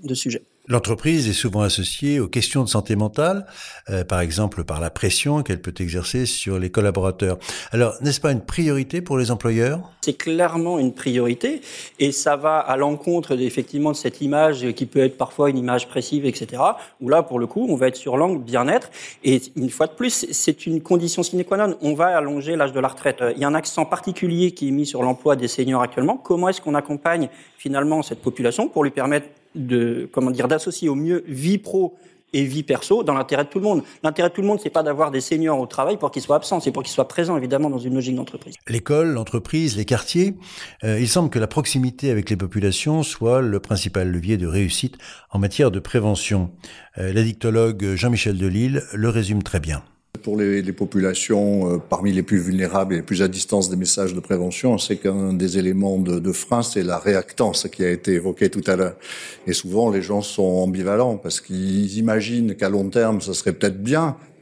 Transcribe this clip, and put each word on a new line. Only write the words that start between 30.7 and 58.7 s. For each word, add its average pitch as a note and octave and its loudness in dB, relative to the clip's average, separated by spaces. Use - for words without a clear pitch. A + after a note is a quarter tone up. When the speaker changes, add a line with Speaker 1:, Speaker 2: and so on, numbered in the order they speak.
Speaker 1:
au C#3 2
mieux E3 0
vie D#3 0
pro F#3+ -2
et C#3 2
vie C#3 -2
perso G3 2
dans D3+ 0
l'intérêt C3+ 0
de D3 -6
tout - -4
le F#3+ 0
monde. F#3 2
L'intérêt E3 2
de F3 -8
tout G#3 -2
le G3 0
monde, G3+ 2
c'est - -6
pas D#3+ 2
d'avoir D3 0
des C3+ 0
seniors D#3 0
au B2 -4
travail D#3+ -2
pour C#3+ -2
qu'ils B2+ -6
soient D3 2
absents, D#3 0
c'est C3 0
pour C3+ -4
qu'ils C3+ -8
soient C3 2
présents, D#3+ -2
évidemment, C3+ 0
dans C3+ -2
une B2+ -2
logique B2+ 0
d'entreprise. - -10
Speaker 2:
L'école, D3 2
l'entreprise, B2 -2
les G#2 -2
quartiers, F3+ 0
euh, A2 2
il A#2+ 2
semble E3+ 4
que B2 0
la A2 2
proximité C3 0
avec G#2+ 0
les G#2+ 2
populations G2 0
soit B2 2
le G2+ 0
principal F#2 -2
levier F2+ 0
de F2+ -2
réussite F2+ 0
en G2+ -2
matière G2+ 4
de F#2+ -2
prévention. G2+ 0
Euh, F#2+ -4
l'addictologue A2+ 2
Jean-Michel G#2+ 0
Delisle A2 0
le G#2+ 2
résume G#2 2
très F#2+ -2
bien. D2 -4
Speaker 3:
Pour G#2+ -2
les, G2+ 2
les F#2+ -4
populations, G2 2
euh, F2 2
parmi G2+ 0
les F2+ 2
plus G2+ 2
vulnérables F#2+ 0
et E2+ 2
les E2+ -2
plus F#2+ 0
à G2 4
distance F#2 0
des F#2 0
messages F#2 0
de F#2 -4
prévention, F#2 0
c'est G2 -2
qu'un F#2+ 0
des F2+ 2
éléments F#2+ 2
de, F2+ 0
de F2+ 0
frein, A#2+ 0
c'est G2+ -2
la F2 -2
réactance G2 0
qui F#2 -6
a F2 2
été F2+ 0
évoquée F2+ 2
tout G2 -4
à F#2+ 2